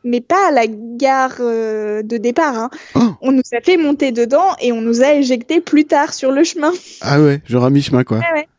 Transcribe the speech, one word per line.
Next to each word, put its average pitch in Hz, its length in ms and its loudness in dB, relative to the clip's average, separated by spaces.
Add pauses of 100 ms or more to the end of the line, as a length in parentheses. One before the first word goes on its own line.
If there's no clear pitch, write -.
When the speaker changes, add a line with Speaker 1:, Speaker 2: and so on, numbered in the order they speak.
Speaker 1:
mais 240 180 -2
pas 370 260 0
à 302 40 2
la 233 140 2
gare, 254 720 -2
euh, 214 600 -4
de 226 140 -6
départ, 240 400 -2
hein. 226 140 -6 (240)
Speaker 2:
Oh ! 262 60 2 (200)
Speaker 1:
On 269 120 0
nous 262 100 2 (100)
a 233 80 -4
fait 359 160 2
monter 285 340 0
dedans 269 500 0
et 247 120 0
on 226 80 -4
nous 233 220 0
a 285 100 4
éjectés 277 480 0
plus 302 240 2
tard 302 300 0
sur 269 180 -2
le 285 120 2
chemin. 320 280 -2 (300)
Speaker 2:
Ah 143 180 2
ouais, 143 260 2
genre 123 200 0
à 131 40 2
mi-chemin, 127 340 2
quoi. 110 140 -2
Speaker 1:
Ouais, 113 60 -2 (100)
ouais. - 140 -4 (100)